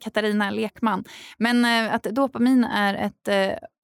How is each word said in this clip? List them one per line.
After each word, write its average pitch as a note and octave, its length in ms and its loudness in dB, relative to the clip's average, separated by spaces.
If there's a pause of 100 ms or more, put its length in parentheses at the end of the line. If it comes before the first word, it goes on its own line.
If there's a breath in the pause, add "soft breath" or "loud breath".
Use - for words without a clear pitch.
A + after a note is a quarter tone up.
Katarina G#3 500 0
Lekman. G#3+ 520 -4 (340 loud breath)
Men, A#3+ 280 2
eh, A3+ 280 0
att A#3 100 -2
dopamin B3+ 600 2
är G3+ 300 0
ett, - 340 -6
eh, G3 400 0 (160)